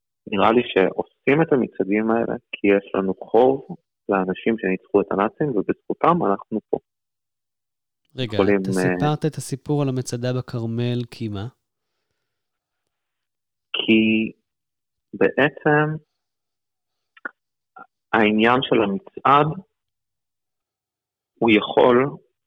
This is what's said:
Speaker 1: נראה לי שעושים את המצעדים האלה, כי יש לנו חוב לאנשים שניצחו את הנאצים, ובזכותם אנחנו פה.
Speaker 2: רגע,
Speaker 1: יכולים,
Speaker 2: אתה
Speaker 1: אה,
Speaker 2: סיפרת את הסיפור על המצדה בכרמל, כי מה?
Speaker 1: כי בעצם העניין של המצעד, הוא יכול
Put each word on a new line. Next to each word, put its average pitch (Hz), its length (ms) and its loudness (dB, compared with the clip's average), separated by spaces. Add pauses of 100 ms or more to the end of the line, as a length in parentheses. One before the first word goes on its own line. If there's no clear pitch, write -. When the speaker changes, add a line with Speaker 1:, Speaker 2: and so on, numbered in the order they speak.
(260)
Speaker 1:
נראה 104 260 4
לי 120 120 4
שעושים - 760 0
את 165 100 0
המצעדים 110 580 0
האלה, 113 240 0 (180)
כי - 140 -4
יש 98 280 2
לנו 95 200 -2
חוב 135 600 0 (320)
לאנשים 95 500 -2
שניצחו 95 420 -2
את 92 120 0
הנאצים, 104 360 -2
ובזכותם 139 760 -2
אנחנו 101 360 -4 (100)
פה. 151 80 -4 (1400)
Speaker 2:
רגע, 120 180 -4
Speaker 1:
יכולים, 101 280 2
Speaker 2:
אתה 95 60 -6
Speaker 1:
אה, 95 40 -4
Speaker 2:
סיפרת 92 540 0
את 151 80 -4
הסיפור 143 480 -6
על 135 60 -2
המצדה 127 500 -4
בכרמל, 120 720 -4
כי 113 180 -10
מה? 104 180 -8 (2250)
Speaker 1:
כי 110 560 0 (840)
בעצם 151 840 0 (2250)
העניין 110 500 2
של 123 200 0
המצעד, 131 640 0 (1900)
הוא 113 120 2
יכול 123 680 2 (300)